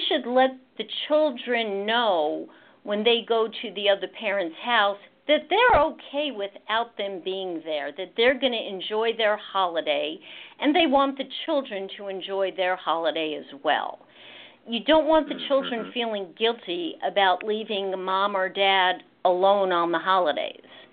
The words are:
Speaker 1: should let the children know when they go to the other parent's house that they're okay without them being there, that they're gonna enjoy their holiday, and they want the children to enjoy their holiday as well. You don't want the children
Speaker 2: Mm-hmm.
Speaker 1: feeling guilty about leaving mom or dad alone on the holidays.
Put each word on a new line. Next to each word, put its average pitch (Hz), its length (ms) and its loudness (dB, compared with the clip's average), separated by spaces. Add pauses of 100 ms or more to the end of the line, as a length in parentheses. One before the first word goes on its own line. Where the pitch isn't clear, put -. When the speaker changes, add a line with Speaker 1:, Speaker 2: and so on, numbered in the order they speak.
Speaker 1:
should 302 180 0 (140)
let 262 120 6 (260)
the 214 80 -8 (220)
children 240 800 0
know 170 640 0 (360)
when 208 200 -2
they 233 240 4
go 226 200 2 (140)
to 240 120 -8
the 202 160 0
other 196 200 0 (100)
parent's 196 440 -2
house 208 400 0 (240)
that 294 220 4
they're 415 400 6
okay 285 400 -6 (140)
without 226 540 -4
them 196 280 -6
being 185 400 -6
there, 147 320 -4
that 180 180 -10
they're 247 240 4
gonna 247 160 0
enjoy 214 600 -4
their 214 200 2 (160)
holiday, 160 680 -2 (420)
and 285 120 2
they 330 120 4
want 277 320 2
the 269 120 -10 (160)
children 214 520 -4
to 202 100 -12
enjoy 190 480 -4
their 180 200 0
holiday 160 580 -2
as - 160 -12 (140)
well. 135 360 0 (680)
You 233 140 -6 (100)
don't 311 160 6
want 311 200 4
the - 200 -8
children 247 340 0
Speaker 2:
Mm-hmm. 190 160 -10
Speaker 1:
feeling 220 280 -4 (120)
guilty 202 580 -2 (160)
about 185 320 4
leaving 214 420 -4 (260)
mom 196 240 0
or 185 140 0
dad 190 540 2 (220)
alone 185 460 4
on 170 200 2
the 165 80 0
holidays. 180 720 0 (240)